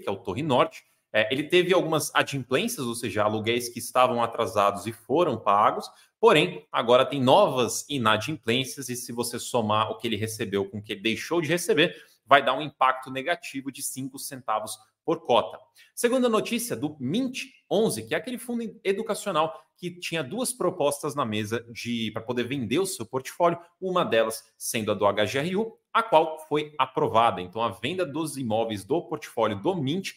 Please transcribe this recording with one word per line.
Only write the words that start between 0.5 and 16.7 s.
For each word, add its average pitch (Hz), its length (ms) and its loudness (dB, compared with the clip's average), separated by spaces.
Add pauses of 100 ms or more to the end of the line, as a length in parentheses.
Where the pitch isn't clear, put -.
é, 110 180 4
ele 143 120 -2
teve 175 280 4
algumas 160 440 2
adimplências, 143 680 -2
ou 117 120 -4
seja, 104 260 -2
aluguéis 110 480 0
que - 80 -12
estavam 120 460 2
atrasados 101 640 0
e 113 40 -6
foram 143 460 0
pagos, 107 500 2 (320)
porém, 175 520 4
agora 127 340 6
tem 143 160 -2
novas 135 640 4
inadimplências 127 1000 0
e 123 60 -6
se 120 160 -10
você 117 260 -4
somar 110 540 0
o 110 80 -8
que 120 80 -6
ele 113 80 -2
recebeu 101 520 -2
com 107 120 -10
o - 20 -12
que 107 120 -8
ele 98 80 -12
deixou 113 400 -2
de 147 60 -2
receber, 170 480 0 (300)
vai 139 180 6
dar 127 100 2
um 143 80 -4
impacto 135 500 -2
negativo 135 600 -6
de 139 120 -12
cinco 135 340 -8
centavos 110 580 -6 (300)
por 160 160 -2
cota. - 380 2 (340)
Segunda 247 340 2
notícia 220 480 -2